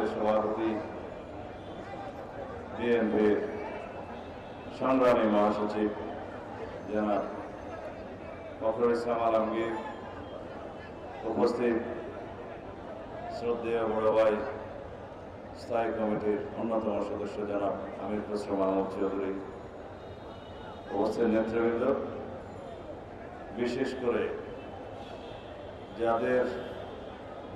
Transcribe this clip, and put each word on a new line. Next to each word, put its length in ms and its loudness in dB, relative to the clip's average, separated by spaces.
সভাপতি, 560 4
বিএনপির 600 6
সংগ্রামী 540 6
মহাসচিব 560 4
জনাব 300 2
ফখরুল 380 4
ইসলাম 320 2
আলমগীর, 460 4
উপস্থিত 480 4
শ্রদ্ধেয় 460 0
বড় 160 4
ভাই 160 8
স্থায়ী 360 2
কমিটির 420 2
অন্যতম 360 2
সদস্য 260 -4
জনাব 240 2
আমির 240 0
খসরু 340 -2
মাহমুদ 340 4
চৌধুরী, 380 0
উপস্থিত 400 4
নেতৃবৃন্দ, 500 4
বিশেষ 320 2
করে 220 4
যাদের 440 4